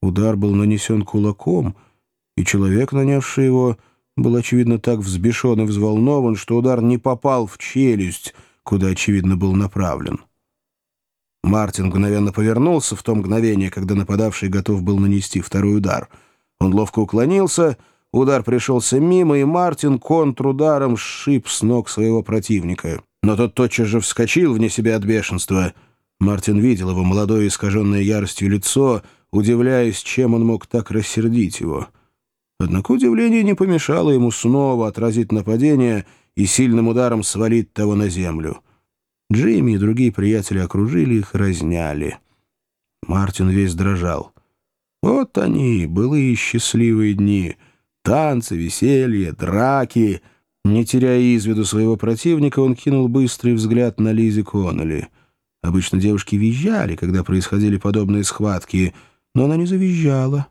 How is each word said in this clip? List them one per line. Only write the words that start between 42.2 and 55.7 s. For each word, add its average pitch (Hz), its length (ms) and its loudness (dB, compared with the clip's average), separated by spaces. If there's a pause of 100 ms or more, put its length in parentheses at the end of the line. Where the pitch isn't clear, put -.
Мартин 95 440 0
весь 95 240 2
дрожал. 87 600 -4 (680)
«Вот 247 360 0
они, 113 500 0
былые 123 480 0
счастливые 113 800 0
дни!» 101 440 0 (460)
танцы, 131 520 0
веселье, 104 800 0
драки. 113 880 0 (420)
Не 110 220 2
теряя 127 340 2
из 120 260 2
виду 110 200 0
своего 110 320 0
противника, 143 600 0
он 131 160 2
кинул 135 340 0
быстрый 123 440 0
взгляд 113 460 0
на 110 140 2
Лизи 110 300 2
Коннелли. 87 640 -4 (520)
Обычно 90 380 0